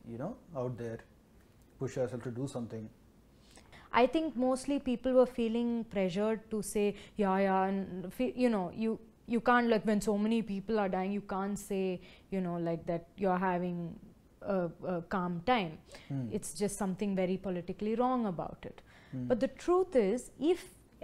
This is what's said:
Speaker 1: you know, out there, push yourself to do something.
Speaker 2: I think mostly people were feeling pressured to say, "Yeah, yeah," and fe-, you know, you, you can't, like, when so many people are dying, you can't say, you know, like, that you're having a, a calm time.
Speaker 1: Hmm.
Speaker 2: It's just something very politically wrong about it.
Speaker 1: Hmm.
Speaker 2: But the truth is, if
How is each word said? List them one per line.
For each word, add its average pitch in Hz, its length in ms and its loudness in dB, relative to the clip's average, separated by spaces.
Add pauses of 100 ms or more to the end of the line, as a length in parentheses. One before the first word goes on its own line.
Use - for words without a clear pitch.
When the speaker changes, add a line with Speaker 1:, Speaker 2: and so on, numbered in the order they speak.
Speaker 1:
you 117 120 -10
know, 202 180 -6 (180)
out 127 220 -4
there, 113 220 -8 (800)
push 131 180 -4
yourself 123 280 -2
to 131 60 -4
do 123 160 -4
something. 113 440 -8 (1000)
Speaker 2:
I 240 140 8
think 320 300 0
mostly 262 440 0
people 254 320 0
were 247 140 10
feeling 233 580 0
pressured 208 640 0
to 214 120 -2
say, 208 340 0 (200)
"Yeah, 190 220 4
yeah," 190 260 4
and 190 480 -2
fe-, - 220 -2
you 247 140 2
know, 190 260 0
you, 220 240 0 (300)
you 226 120 2
can't, 240 280 4
like, 226 160 4
when 208 160 4
so 208 160 0
many 220 260 2
people 202 380 -2
are 190 80 2
dying, 185 240 0
you 202 80 -2
can't 196 380 -4
say, 185 420 -2 (300)
you 190 100 0
know, 175 160 -2
like, 165 300 -2
that 170 200 -2 (100)
you're 190 200 2
having 180 600 0 (420)
a, 180 300 0 (140)
a 180 180 -2
calm 175 440 -4
time. 196 320 2 (300)
Speaker 1:
Hmm. 135 240 -4
Speaker 2:
It's - 220 -6
just 202 240 -4
something 196 360 -2
very 185 220 0
politically 185 580 -4
wrong 247 320 2
about 160 380 -6
it. - 160 -14 (320)
Speaker 1:
Hmm. 247 140 -6
Speaker 2:
But 240 140 2
the 269 80 0
truth 359 460 0
is, 220 360 2 (100)
if 349 340 0 (300)